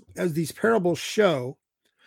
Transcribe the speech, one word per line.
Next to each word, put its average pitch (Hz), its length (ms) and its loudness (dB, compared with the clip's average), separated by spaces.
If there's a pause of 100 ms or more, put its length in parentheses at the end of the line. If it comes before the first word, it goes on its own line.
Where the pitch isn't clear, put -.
(160)
as 180 160 -2
these 160 200 -2
parables 190 460 0
show, 147 600 0 (480)